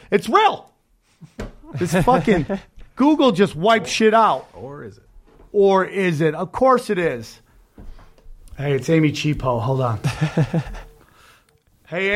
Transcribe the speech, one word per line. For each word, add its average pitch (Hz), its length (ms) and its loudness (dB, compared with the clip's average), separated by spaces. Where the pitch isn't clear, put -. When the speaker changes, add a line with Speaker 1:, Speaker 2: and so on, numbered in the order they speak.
Speaker 1:
It's 196 180 0
real. 381 440 0
This 170 300 -2
fucking 190 420 2
Speaker 2:
<laughs> - 240 -20
Speaker 1:
Google 285 360 4
just 180 220 0
wiped 214 340 0
shit 220 260 2
out. 196 400 2
Speaker 3:
Or 135 300 -16
is 101 140 -18
it? - 60 -20
Speaker 1:
Or 196 320 4
is 180 360 -2
it? 156 140 0
Of 185 180 -8
course 247 380 2
it 190 80 -2
is. 131 420 -6
Hey, 143 160 -4
it's 131 160 -2
Amy 156 240 2
Cheapo. 131 480 -4
Hold 131 200 -2
on. 117 240 -2
<laughs> 151 580 -2
Hey, 190 280 -4